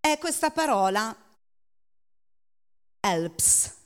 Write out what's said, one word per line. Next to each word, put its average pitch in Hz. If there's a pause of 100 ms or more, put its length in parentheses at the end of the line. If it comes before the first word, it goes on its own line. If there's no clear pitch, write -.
è 302
questa 302
parola 220 (1800)
helps - (120)